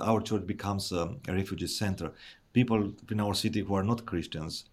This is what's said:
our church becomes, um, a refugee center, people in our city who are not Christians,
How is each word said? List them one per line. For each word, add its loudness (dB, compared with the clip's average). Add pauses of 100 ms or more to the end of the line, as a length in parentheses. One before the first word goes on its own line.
our 4
church 0
becomes, -2
um, 0
a -2
refugee 0
center, -2 (400)
people 4 (180)
in 0
our 2
city 0
who 0
are 4
not -2
Christians, -4